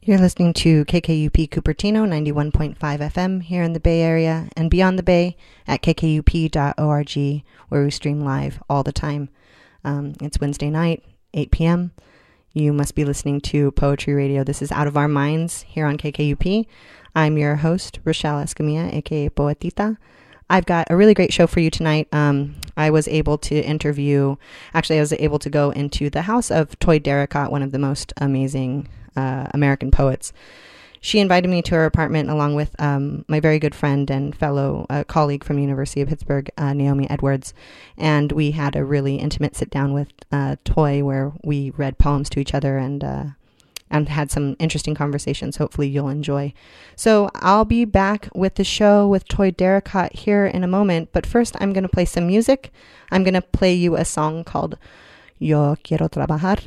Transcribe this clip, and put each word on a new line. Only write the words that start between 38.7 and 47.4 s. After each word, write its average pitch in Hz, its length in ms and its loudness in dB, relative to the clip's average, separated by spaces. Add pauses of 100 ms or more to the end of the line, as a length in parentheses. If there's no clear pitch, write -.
a 143 100 0
really 139 320 0
intimate 147 380 -2
sit-down 139 380 -2
with, 143 140 -2 (240)
uh, 139 320 -2
Toy 143 400 2
where 139 300 -2 (100)
we 139 280 -4
read 139 280 -6
poems 143 300 2
to - 100 -4
each 139 160 -4
other 139 220 0
and, 139 260 -4
uh, 135 200 -6 (680)
and 151 160 0
had 147 220 -4
some 139 300 -2
interesting 156 340 -2
conversations 143 640 -4
hopefully 147 300 -2
you'll 139 220 -2
enjoy. 143 440 -4 (420)
So 208 380 2
I'll 208 320 4